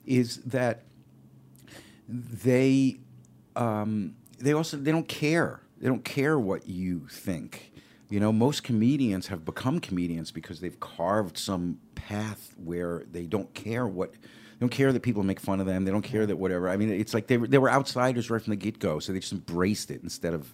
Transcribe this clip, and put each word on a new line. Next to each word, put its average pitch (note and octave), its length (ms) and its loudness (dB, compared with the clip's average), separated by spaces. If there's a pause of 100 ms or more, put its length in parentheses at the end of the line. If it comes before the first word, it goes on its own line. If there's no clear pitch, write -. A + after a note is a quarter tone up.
is B2 380 2
that B2 400 -2 (1300)
they, B2+ 920 4 (580)
um, G#2+ 580 -2 (240)
they C#3 140 2
also, D#3+ 240 0
they C#3+ 160 0
don't D#3+ 160 2
care. D3+ 520 0 (200)
They - 80 0
don't B2+ 160 0
care D3 340 2
what F#2+ 300 -2
you F2+ 420 -4
think. - 600 -8 (360)
You G#2 120 0
know, G#2+ 120 4
most B2 320 2
comedians A#2 640 2
have E2+ 160 -8
become D#2+ 360 -2
comedians E2+ 500 -4
because D#2+ 300 -12
they've F2 200 -8
carved F#2 560 0
some F2 420 -2 (160)
path G#2+ 680 -8
where E2+ 480 -4
they F2 160 -8
don't G2 280 -4
care G#2+ 320 -4
what F#2 280 -4 (440)
they A#2+ 60 0
don't A#2+ 60 2
care C3+ 220 4
that B2 100 2
people G#2 200 0
make F#2+ 160 0
fun G2 220 -2
of F#2+ 60 0
them. F#2+ 180 0
They F#2+ 80 0
don't G#2 100 0
care G#2+ 240 0
that G2 100 0
whatever. F2+ 320 0
I F#2 80 0
mean, G#2+ 140 2
it's G#2 240 -2
like G#2+ 140 0
they B2+ 80 6
were, A#2 100 2
they C3+ 120 8
were C3 120 6
outsiders B2+ 580 2
right A2+ 140 0
from - 80 -4
the G#2 60 0
get-go, F#2 420 -2
so F#2+ 140 -6
they F#2 80 -4
just - 120 -8
embraced F#2 580 0
it - 120 -10
instead - 320 -6
of, C#2+ 200 -8